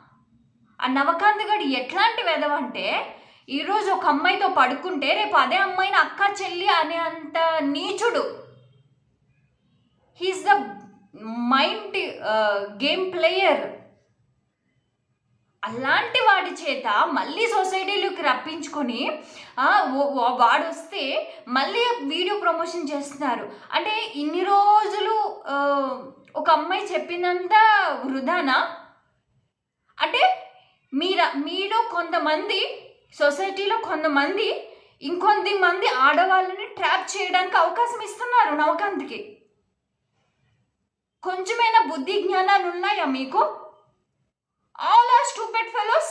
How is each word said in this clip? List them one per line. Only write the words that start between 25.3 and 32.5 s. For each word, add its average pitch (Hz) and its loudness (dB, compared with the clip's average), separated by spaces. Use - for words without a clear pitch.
ఆ, 277 -2
ఒక 330 0
అమ్మాయి 359 0
చెప్పిందంతా 359 4
వృధానా? 269 0
అంటే 554 0
మీర-, 330 0
మీలో 381 -2
కొంతమంది, 349 -2